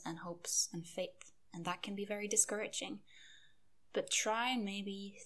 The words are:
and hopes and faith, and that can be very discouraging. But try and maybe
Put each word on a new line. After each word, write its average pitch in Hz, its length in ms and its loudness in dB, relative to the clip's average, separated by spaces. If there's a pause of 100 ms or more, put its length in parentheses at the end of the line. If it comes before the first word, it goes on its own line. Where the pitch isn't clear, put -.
and 165 140 -2
hopes 170 560 0
and 170 120 -4
faith, - 460 -6 (220)
and 170 100 -4
that 180 180 -2
can 202 120 -4
be 202 100 -2
very 208 240 -2
discouraging. 208 720 2 (960)
But - 160 0
try 233 400 4
and 240 140 4
maybe 196 600 -4